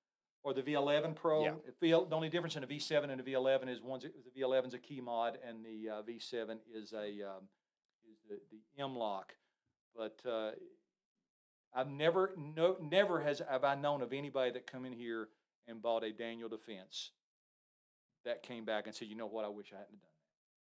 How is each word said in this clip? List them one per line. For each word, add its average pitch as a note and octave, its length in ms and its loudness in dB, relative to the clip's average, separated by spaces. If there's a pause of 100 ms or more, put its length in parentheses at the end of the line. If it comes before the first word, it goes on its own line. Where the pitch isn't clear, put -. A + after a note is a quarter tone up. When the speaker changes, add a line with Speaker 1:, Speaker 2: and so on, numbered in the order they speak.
(440)
Speaker 1:
or C#3 100 0
the C3+ 80 0
V D3 120 0
eleven D3 380 4
Pro, D#3 300 4
Speaker 2:
Yeah. D#3 120 2 (120)
Speaker 1:
it B2+ 140 -14
feel, E3 240 8
the D#3+ 100 -2
only D#3+ 140 2
difference E3 260 0
in D3 80 -6
a B2+ 60 -6
V D3 100 -4
seven C#3+ 320 2
and C3 100 -4
a B2 40 -6
V C3+ 80 -4
eleven C3 360 6
is A#2+ 140 -4
one's, B2+ 220 -8
the B2 80 -10 (200)
V C3 100 -4
eleven's B2+ 320 4
a B2 40 -6
key C3+ 220 -10
mod A#2 440 0
and A2+ 200 -10
the, A2 260 -6
uh, G#2+ 120 -4
V A2+ 180 -8
seven A2 400 -4 (120)
is A2 200 -10
a, G#2 360 -6
um, F#2+ 200 -12 (600)
is A2 80 -20 (120)
the, G2+ 100 -10 (140)
the A2 280 -14
M-LOK. A2+ 540 -4 (640)
But, A2 280 -6
uh, A2 280 -2 (1200)
I've C3 140 0
never, E3+ 460 4
no, D#3+ 440 2
never F3 400 4
has, D3 300 0
have C3 140 2
I C#3 100 6
known C#3+ 260 2
of A#2+ 120 -4
anybody C3+ 400 0
that B2 120 -8
come C3 200 -10
in B2+ 80 -8
here A2+ 360 -6 (380)
and A2+ 160 -12
bought A2+ 220 2
a A2 80 -2
Daniel A#2 360 -6
Defense G#2+ 640 -10 (1120)
that A#2+ 180 -2
came A#2 220 -10
back G#2+ 220 -2
and G#2+ 80 -10
said, A2+ 140 -10
"You G#2+ 80 -10
know A2+ 100 -6
what, A2 180 -4
I G#2+ 40 -2
wish G2+ 240 -10
I G2 60 -14
hadn't G2+ 220 -18
done - 100 -20 (560)